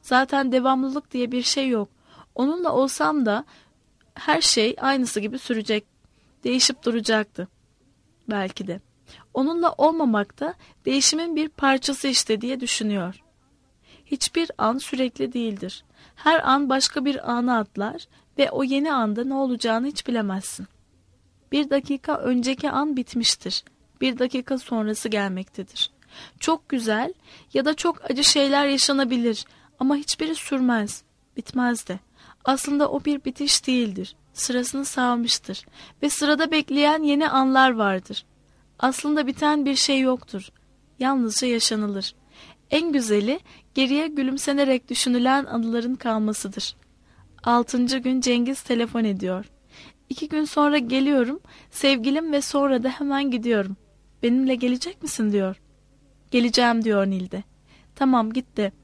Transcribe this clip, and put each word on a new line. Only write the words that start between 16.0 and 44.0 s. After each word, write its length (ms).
Her 340
an 200
başka 360
bir 260
ana 260
atlar 500
ve 140
o 120
yeni 300
anda 300
ne 100
olacağını 540
hiç 200
bilemezsin. 600
Bir 180
dakika 480
önceki 540
an 260
bitmiştir. 680
Bir 180
dakika 380
sonrası 520
gelmektedir. 840
Çok 300
güzel 440
ya 120
da 80
çok 380
acı 120
şeyler 440
yaşanabilir 800
ama 160
hiçbiri 400
sürmez, 680
bitmez 500
de. 120
Aslında 440
o 160
bir 200
bitiş 420
değildir. 480
Sırasını 520
savmıştır 800
ve 60
sırada 420
bekleyen 520
yeni 260
anlar 420
vardır. 540
Aslında 480
biten 380
bir 100
şey 240
yoktur. 500
Yalnızca 480
yaşanılır. 680
En 200
güzeli 480
geriye 340